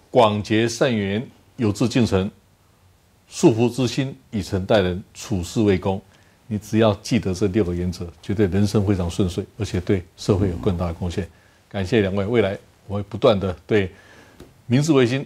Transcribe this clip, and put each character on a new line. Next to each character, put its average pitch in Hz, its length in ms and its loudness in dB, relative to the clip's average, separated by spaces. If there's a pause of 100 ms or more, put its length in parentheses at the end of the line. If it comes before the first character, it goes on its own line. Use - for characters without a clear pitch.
(100)
广 107 320 4
结 110 240 2
善 117 300 0
缘， 101 320 -2 (280)
有 110 140 0
志 120 160 0
进 113 200 2
城， 98 240 0 (1000)
束 147 260 4
缚 117 140 2
之 123 180 -2
心， 131 300 -4 (140)
以 101 120 -4
诚 95 220 -4
待 107 160 4
人， 90 320 -2
处 90 320 -6
事 117 160 -4
为 101 160 4
公。 95 240 -2 (460)
你 107 120 -6
只 110 200 -4
要 110 160 4
记 117 240 -2
得 95 160 -4
这 104 140 -2
六 101 140 0
个 87 120 -2
原 90 180 -4
则， 85 180 -12 (120)
绝 104 120 -6
对 104 120 2
人 98 200 2
生 98 200 0
非 101 100 2
常 87 140 -4
顺 95 180 -2
遂， 92 160 -6 (140)
而 104 80 -4
且 95 120 -4
对 92 240 -2 (140)
社 101 220 0
会 98 100 0
有 87 80 -6
更 92 220 -2
大 90 80 -4
的 82 80 -6
贡 87 160 -6
献。 90 180 -6 (400)
感 98 160 -6
谢 110 160 2
两 95 140 0
位， 101 100 -2
未 117 160 0
来 98 180 0 (300)
我 101 80 -8
会 104 80 -6
不 - 120 -12
断 107 220 4
的 92 180 -4 (120)
对 101 200 2 (800)
明 131 160 2
治 156 100 2
维 131 140 6
新 135 200 -2